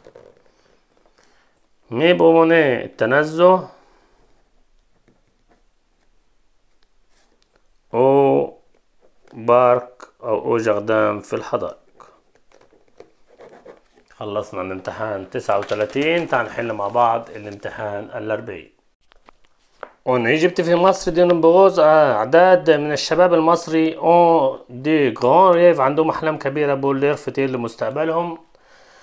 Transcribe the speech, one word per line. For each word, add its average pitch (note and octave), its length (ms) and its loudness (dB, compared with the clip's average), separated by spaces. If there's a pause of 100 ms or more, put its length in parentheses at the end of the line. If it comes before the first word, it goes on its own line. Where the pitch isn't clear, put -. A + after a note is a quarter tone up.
(1900)
مي D3+ 220 2
بروموني E3 720 4
التنزه، D#3 840 0 (4000)
أو C3+ 640 2 (760)
بارك A#2+ 680 0 (200)
أو A2+ 220 -6
أو A#2+ 120 -2
جاردان G#2+ 600 -2
في - 160 -12
الحدائق. A2 420 -8 (2500)
خلصنا G#2 460 -10
الامتحان F#2+ 680 -10
تسعة G#2+ 300 -4
وتلاتين، C#3 680 -4
تعال B2 180 -2
نحل A#2 280 -8
مع G2+ 140 -6
بعض A#2 480 0
الامتحان G#2 680 -12
الأربعين. G#2+ 680 -10 (1400)
On B2 160 0 (120)
Egypt، F3 240 0
في E3+ 140 0
مصر، F#3 360 0
دي E3+ 120 2
نمبروز F3 560 4
أعداد D#3 920 4
من D3+ 200 0
الشباب E3 420 0
المصري D#3+ 640 0
أون E3 640 2 (100)
دي C3+ 440 -2
غران E3+ 420 4
ريف، E3+ 240 4
عندهم D3 300 0
أحلام D#3 280 -4
كبيرة C#3+ 360 -4
بول C#3 260 -2
لير C#3+ 160 0
فتير C3+ 340 -6
لمستقبلهم D3+ 880 -6 (640)